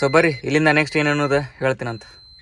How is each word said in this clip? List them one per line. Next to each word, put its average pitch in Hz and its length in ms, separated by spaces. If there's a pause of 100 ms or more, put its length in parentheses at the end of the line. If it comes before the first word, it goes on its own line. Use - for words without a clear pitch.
So 139 100
ಬರ್ರಿ 165 180
ಇಲ್ಲಿಂದ 143 380
ನೆಕ್ಸ್ಟ್ 151 300
ಏನೇನು 147 260
ಅದ 135 100 (260)
ಹೇಳ್ತೀನಂತ. 123 440 (380)